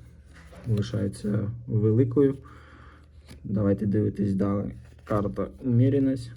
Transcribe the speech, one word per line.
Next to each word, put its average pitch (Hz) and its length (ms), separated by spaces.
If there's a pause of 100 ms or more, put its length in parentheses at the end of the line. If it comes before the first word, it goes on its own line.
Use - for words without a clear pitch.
(680)
лишається 101 840 (160)
великою. 123 680 (1080)
Давайте 101 420
дивитись 101 480
далі. 98 380 (320)
Карта 101 440 (180)
уміряність, 135 720